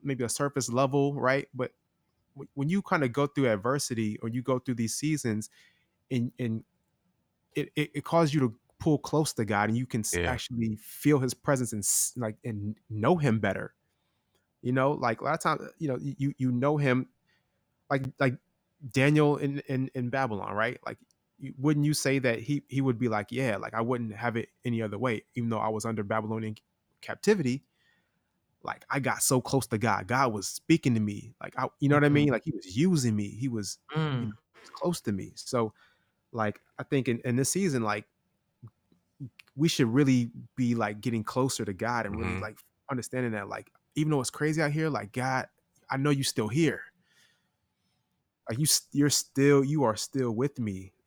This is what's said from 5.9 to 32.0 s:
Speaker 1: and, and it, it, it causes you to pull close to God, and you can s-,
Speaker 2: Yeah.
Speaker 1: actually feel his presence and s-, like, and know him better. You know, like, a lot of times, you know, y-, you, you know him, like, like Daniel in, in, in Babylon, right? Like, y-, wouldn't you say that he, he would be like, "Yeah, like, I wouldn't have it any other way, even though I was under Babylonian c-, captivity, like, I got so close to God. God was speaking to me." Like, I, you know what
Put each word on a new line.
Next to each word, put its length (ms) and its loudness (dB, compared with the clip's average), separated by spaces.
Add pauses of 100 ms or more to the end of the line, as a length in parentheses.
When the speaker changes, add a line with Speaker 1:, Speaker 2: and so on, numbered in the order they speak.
Speaker 1:
and, 280 0
and 260 -4 (920)
it, 200 -4
it, 200 -2
it 80 -6
causes 300 2
you 60 4
to 160 2 (240)
pull 180 4
close 360 0
to 120 -2
God, 240 2
and 80 2
you 80 -2
can 160 -4
s-, 160 -2
Speaker 2:
Yeah. 80 0
Speaker 1:
actually 500 -4
feel 440 0
his 140 -2
presence 380 -2
and 80 -6
s-, 360 -2
like, 280 -4
and 340 -6 (120)
know 260 2
him 240 2
better. 340 -2 (880)
You 100 -2
know, 200 2
like, 300 -2
a 20 -6
lot 100 0
of 80 -4
times, 360 -2
you 100 -4
know, 140 -2
y-, 160 -6
you, 200 -2
you 140 0
know 260 2
him, 300 2 (840)
like, 140 0 (160)
like 180 2 (540)
Daniel 460 4
in, 300 -4
in, 260 -2
in 160 -4
Babylon, 440 -4
right? 320 -2
Like, 120 -10 (420)
y-, 180 -12
wouldn't 280 2
you 80 2
say 260 2
that 200 0
he, 280 -4
he 140 -2
would 160 2
be 100 2
like, 240 -2
"Yeah, 260 0
like, 160 -8
I 80 -2
wouldn't 320 -4
have 220 -4
it 140 -6 (140)
any 180 -2
other 160 -6
way, 260 -4 (120)
even 140 -2
though 100 -2
I 100 -2
was 160 -4
under 180 -4
Babylonian 520 -4
c-, 60 -20 (400)
captivity, 640 0 (1000)
like, 260 -8
I 100 0
got 220 -2
so 200 4
close 260 0
to 100 -2
God. 300 0
God 260 2
was 140 -6
speaking 460 2
to 60 2
me." 420 -4
Like, 160 -12
I, 100 -2 (120)
you 100 2
know 60 8
what 80 6